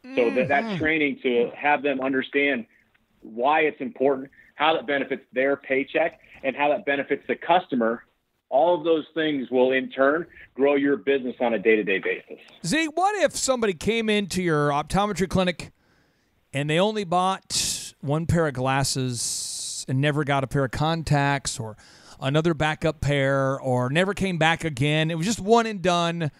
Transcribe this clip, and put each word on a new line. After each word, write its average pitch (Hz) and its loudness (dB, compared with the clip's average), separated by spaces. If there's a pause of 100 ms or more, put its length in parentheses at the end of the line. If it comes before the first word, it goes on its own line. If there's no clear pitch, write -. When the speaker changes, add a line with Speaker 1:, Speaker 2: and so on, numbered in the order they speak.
(160)
Speaker 1:
So 240 2
that, 247 0
that 233 2
Speaker 2:
Mm-hmm. 208 -4
Speaker 1:
training 156 0
to 123 2
have 147 0
them 135 -2
understand 135 -2 (560)
why 135 0
it's 147 -2
important, 131 -2 (260)
how 156 2
that 123 -4
benefits 139 -2
their 135 2
paycheck, 139 -2 (240)
and 135 -2
how 147 0
that 147 0
benefits 139 -2
the 120 -2
customer, 120 0 (460)
all 165 4
of 151 -6
those 160 2
things 151 -2
will 127 4
in 131 0
turn 143 2 (300)
grow 139 4
your 139 2
business 127 -2
on 120 0
a 104 -2
day-to-day 101 2
basis. 87 -6 (260)
Speaker 2:
Z, 311 0
what 381 0
if - 0
somebody 233 -2
came 220 -2
into 208 -2
your 151 2
optometry 185 -2
clinic 180 -2 (800)
and 143 -2
they 160 2
only 214 0
bought - -2
one 156 -2
pair 165 2
of 135 -2
glasses 127 -4
and 131 0
never 147 2
got 139 0
a 123 -6
pair 139 0
of - -6
contacts, 143 0
or 110 -12 (420)
another 156 0
backup 156 -2
pair, 135 0
or 123 0
never 185 2
came 190 -2
back 160 2
again? 151 0
It 170 -4
was 160 -2
just 220 -2
one 226 4
and 208 -6
done 170 0